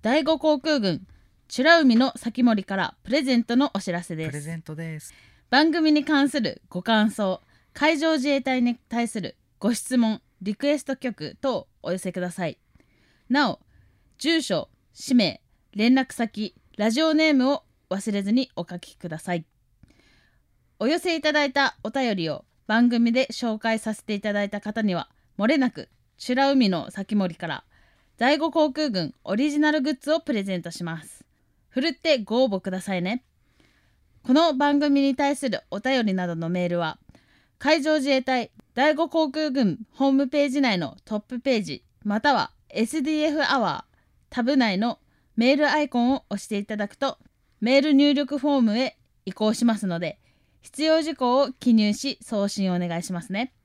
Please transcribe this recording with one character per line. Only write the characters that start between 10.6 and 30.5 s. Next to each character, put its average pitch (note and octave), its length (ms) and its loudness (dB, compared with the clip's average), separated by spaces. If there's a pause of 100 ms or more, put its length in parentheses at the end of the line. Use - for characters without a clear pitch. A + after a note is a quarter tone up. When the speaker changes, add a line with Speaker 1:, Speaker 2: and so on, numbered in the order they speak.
Speaker 1:
エ D4 100 4
ス C4 60 -6
ト C4+ 140 -6
曲 G3 440 -10
等 C4 280 -4 (140)
お E3+ 100 -4
寄 F#3 80 -4
せ F#3+ 100 -6
く F3+ 80 -8
だ F3+ 140 -6
さ F3 160 -6
い。 - 100 -10 (680)
な C4 240 2
お、 - 80 -10 (580)
住 D#4+ 240 0
所、 D#3+ 280 -4 (220)
氏 - 220 -4
名、 G3 260 2 (320)
連 A3+ 200 2
絡 C4 220 0
先、 G#3+ 420 -8 (200)
ラ G#3+ 140 0
ジ A#3 100 0
オ D#4+ 140 2
ネ D#4 160 4
ー D4 40 4
ム C4 180 2
を - 100 -4 (280)
忘 G3 200 -4
れ G3+ 120 -2
ず G3 100 -2
に B3+ 240 0
お F3 120 -8
書 F3 100 -12
き - 180 -20
く - 100 -16
だ D#3+ 120 -10
さ F3+ 160 -6
い。 E3 100 -4 (1300)
お G#3+ 100 0
寄 E4 100 2
せ F4 160 -2
い D#4 60 -4
た D4+ 140 0
だ D4 100 2
い C#4 80 -2
た C#4 320 0
お A3 60 -6
便 A#3+ 260 -2
り D#3+ 140 -4
を - 160 -8 (200)
番 A#3 220 4
組 A#3 240 2
で B3+ 180 0
紹 A3 280 -4
介 A3+ 200 -2
さ A3 140 -6
せ - 100 -10
て G#3+ 120 -6
い G3+ 80 -6
た G#3 100 -4
だ G#3 100 0
い G3+ 60 -4
た G3+ 140 -8
方 G#3+ 180 -6
に G3+ 140 0
は、 - 160 -6 (260)
も G#3 100 0
れ C#4+ 120 4
な B3+ 120 2
く、 - 200 -16 (360)
美 B3 80 -2
ら C#4 160 2
海 C4 200 4
の - 200 -4
幸 G3+ 260 -6
森 F#3 200 -2
か E3+ 120 -10
ら、 - 160 -8 (520)
第 C#4 220 2
五 D#4 120 -2
航 D4+ 220 2
空 D4+ 160 -2
軍 F#3+ 260 -4 (100)
オ F#3+ 120 -4
リ C#4+ 140 0
ジ D4 80 -2
ナ D4+ 120 4
ル D4+ 120 0
グ C#4+ 80 -2
ッ - 100 -4
ズ C#4+ 120 -6
を D#4+ 80 2
プ - 120 -6
レ G#3 100 -2
ゼ F#3+ 140 -4